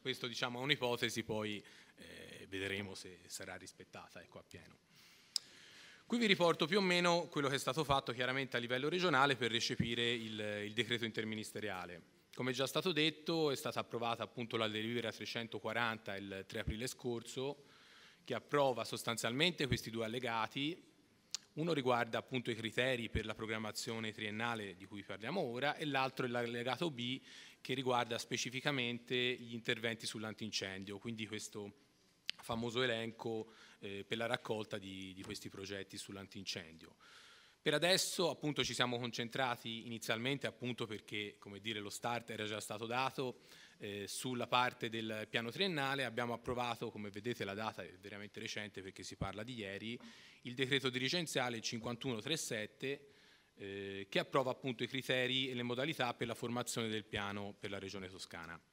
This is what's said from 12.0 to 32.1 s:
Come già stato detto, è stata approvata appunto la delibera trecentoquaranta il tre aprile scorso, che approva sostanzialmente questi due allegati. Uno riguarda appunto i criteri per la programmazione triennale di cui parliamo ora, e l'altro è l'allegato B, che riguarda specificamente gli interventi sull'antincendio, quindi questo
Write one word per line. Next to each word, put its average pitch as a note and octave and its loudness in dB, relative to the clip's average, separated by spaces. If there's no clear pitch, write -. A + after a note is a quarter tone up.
Come B2+ 0
già C3 2
stato - 2
detto, D#3 4
è C3 2
stata A#2+ -2
approvata A#2 0
appunto A#2 -2
la A2 4
delibera A2 0
trecentoquaranta A2 -2
il G2 -6
tre A2+ -4
aprile A2 -2
scorso, C3 -4
che B2 -2
approva B2 4
sostanzialmente A#2+ 2
questi A#2+ 2
due A2+ -2
allegati. A#2+ 0
Uno E3 2
riguarda A#2+ 4
appunto B2 -2
i A2+ 0
criteri A#2 2
per A2 0
la A2 -4
programmazione A2 -2
triennale G#2+ -2
di F#2 -14
cui G2+ -10
parliamo A2 -4
ora, C3 2
e D#3+ -2
l'altro C3+ 2
è - 0
l'allegato A#2+ 0
B, B2 -4
che - -2
riguarda A#2+ 2
specificamente B2+ 0
gli B2 0
interventi A2+ -2
sull'antincendio, G2+ -4
quindi A2+ -6
questo G#2 -8